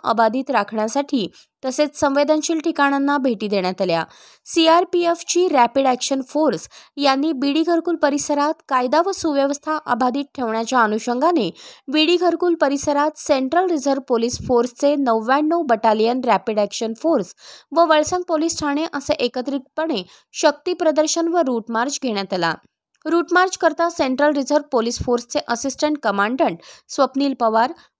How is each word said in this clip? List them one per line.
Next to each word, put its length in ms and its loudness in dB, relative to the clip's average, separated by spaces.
अबाधित 460 0
राखण्यासाठी 760 -2
तसेच 340 -2
संवेदनशील 600 0
ठिकाणांना 580 0
भेटी 300 -2
देण्यात 340 -2
आल्या. 220 0
सीआरपीएफची 1000 2
रॅपिड 380 2
ॲक्शन 420 -2
फोर्स 400 -2
यांनी 360 0
बिडी 300 0
घरकुल 340 0
परिसरात 720 -2
कायदा 380 0
व 60 -4
सुव्यवस्था 720 -2
अबाधित 380 0
ठेवण्याच्या 480 0
अनुषंगाने 680 0
विडी 240 2
घरकुल 380 0
परिसरात 640 0
सेंट्रल 520 0
रिझर्व्ह 380 0
पोलीस 380 0
फोर्सचे 500 2
नव्याण्णव 680 0
बटालियन 640 2
रॅपिड 340 0
ॲक्शन 420 -2
फोर्स 340 0
व 160 4
वळसंग 400 2
पोलीस 320 -2
ठाणे 340 -2
असे 200 -2
एकत्रितपणे 880 -4
शक्ती 400 0
प्रदर्शन 540 0
व 180 0
रूट 240 -4
मार्च 320 -4
घेण्यात 300 -4
आला. 220 -2
रूट 280 0
मार्च 240 2
करता 340 0
सेंट्रल 420 0
रिझर्व्ह 400 0
पोलीस 260 0
फोर्सचे 400 -2
असिस्टंट 540 -2
कमांडंट 560 0
स्वप्नील 460 0
पवार, 380 0